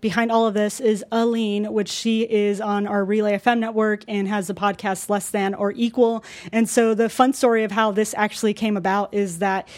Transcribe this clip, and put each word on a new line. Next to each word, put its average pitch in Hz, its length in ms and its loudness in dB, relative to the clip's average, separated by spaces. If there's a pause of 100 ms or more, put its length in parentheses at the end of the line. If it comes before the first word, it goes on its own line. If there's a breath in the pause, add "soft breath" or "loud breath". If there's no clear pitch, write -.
behind 226 280 0
all 226 160 4
of 214 60 0
this 208 280 -2
is 220 220 0 (100)
Aline, 220 600 0
which 208 180 -2
she 226 320 0
is 208 380 0
on 202 260 -2
our 202 160 0
Relay 208 320 2
F 196 120 -4
M 240 120 4
network 214 480 0
and 202 220 -2
has 202 200 -2
the 196 60 -6
podcast 196 540 -2
Less 202 220 -2
Than 196 240 -2
or 202 180 -2
Equal. 233 520 0 (280 loud breath)
And 226 160 2
so 226 260 4
the 220 140 2
fun 254 240 4
story 233 320 2
of 196 80 -4
how 220 180 2
this 208 280 -2
actually 208 340 0
came 214 240 -2
about 190 380 0
is 190 240 -2
that, 190 280 -2 (120)